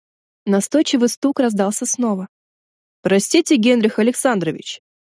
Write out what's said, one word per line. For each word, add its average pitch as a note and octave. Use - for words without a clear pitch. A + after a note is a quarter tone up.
Настойчивый A#3
стук -
раздался G#3+
снова. G3+
"Простите, G#3
Генрих A3+
Александрович, G#3+